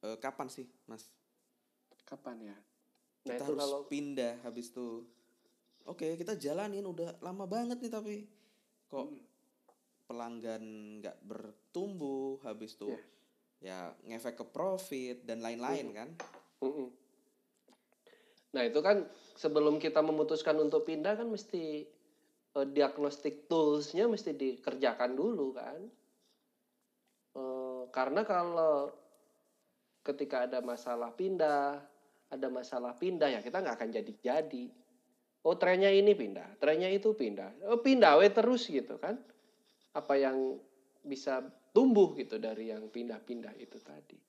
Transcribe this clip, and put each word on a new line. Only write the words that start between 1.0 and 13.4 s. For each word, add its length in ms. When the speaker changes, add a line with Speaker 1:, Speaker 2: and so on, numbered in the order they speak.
Speaker 2:
Kapan 420
ya? 120
Nah, 80
Speaker 1:
Kita 0
Speaker 2:
itu 140
Speaker 1:
harus 120
Speaker 2:
kalau 260
Speaker 1:
pindah 560
habis 280
itu. 320
Oke, 320
kita 200
jalanin 480
udah 360
lama 260
banget 340
nih 100
tapi 260
kok 220
Speaker 2:
Mm-mm. 140
Speaker 1:
pelanggan 600
nggak 220
bertumbuh, 1200
habis 320
itu 160
Speaker 2:
Iya. 120